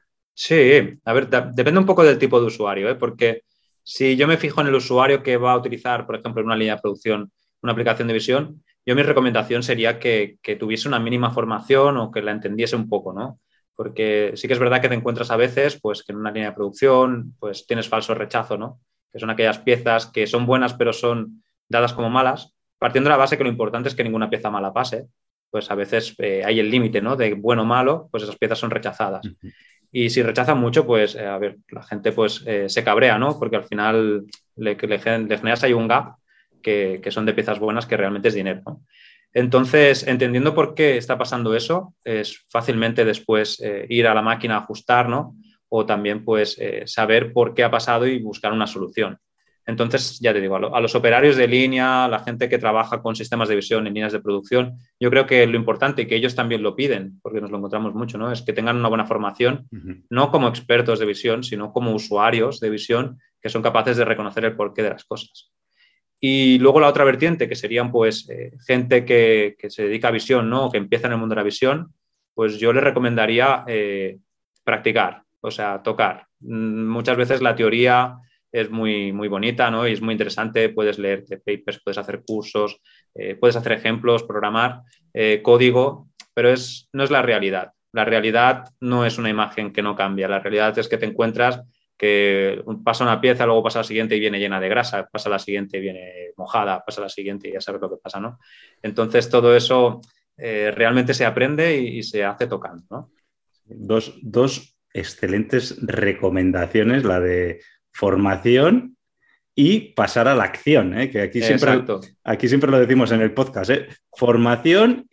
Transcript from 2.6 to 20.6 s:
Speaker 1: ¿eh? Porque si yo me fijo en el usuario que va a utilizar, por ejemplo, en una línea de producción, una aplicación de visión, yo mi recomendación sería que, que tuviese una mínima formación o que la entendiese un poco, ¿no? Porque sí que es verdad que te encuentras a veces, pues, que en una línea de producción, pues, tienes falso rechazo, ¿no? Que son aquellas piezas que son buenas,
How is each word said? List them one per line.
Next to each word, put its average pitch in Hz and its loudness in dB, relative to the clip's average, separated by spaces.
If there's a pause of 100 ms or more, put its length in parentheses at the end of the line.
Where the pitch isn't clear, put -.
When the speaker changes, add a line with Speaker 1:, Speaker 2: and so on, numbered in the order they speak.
Speaker 1:
¿eh? 127 -2
Porque 117 -2 (380)
si 131 0
yo 143 4
me 160 4
fijo 156 -4
en 143 0
el 139 2
usuario 131 2
que 127 0
va 123 2
a 123 4
utilizar, 120 -4
por 110 -8
ejemplo, 110 -6
en 110 -4
una 113 -2
línea 107 -2
de - -12
producción, 104 -4 (300)
una 117 -2
aplicación 117 -2
de 113 -2
visión, 143 -2 (240)
yo 123 0
mi 143 4
recomendación 120 0
sería 120 -2
que, 110 -2
que 104 -6
tuviese 110 -6
una 131 -2
mínima 120 -2
formación 123 2
o 110 -4
que 107 -6
la 104 -6
entendiese 107 -4
un 110 -4
poco, 95 -4
¿no? 117 -12 (340)
Porque 107 -2
sí - -10
que 127 0
es 123 0
verdad 123 2
que 127 2
te 123 -2
encuentras 120 -4
a 117 0
veces, 131 0
pues, 107 -6
que - -12
en 104 -10
una 107 -8
línea 107 -6
de 104 -12
producción, 123 2
pues, 104 -10
tienes 117 -4
falso 110 -2
rechazo, 107 -4
¿no? 117 -12 (320)
Que 127 -16
son 113 -6
aquellas 110 0
piezas 117 0
que 107 -2
son 120 -2
buenas, 123 2